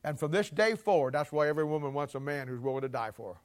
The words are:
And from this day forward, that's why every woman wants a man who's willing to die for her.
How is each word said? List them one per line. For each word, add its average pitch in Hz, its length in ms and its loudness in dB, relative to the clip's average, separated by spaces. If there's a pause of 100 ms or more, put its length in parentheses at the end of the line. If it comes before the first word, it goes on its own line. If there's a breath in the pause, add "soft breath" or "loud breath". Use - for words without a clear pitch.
And 147 160 -4
from 151 100 -2
this 202 200 2
day 214 260 2
forward, 156 380 4
that's 147 180 0
why 151 160 4
every 151 160 2
woman 147 300 -2
wants 143 220 -2
a 135 40 -2
man 139 300 -4
who's 123 100 -6
willing 131 220 -2
to 131 80 -4
die 113 220 -4
for 101 240 -12
her. - 100 -20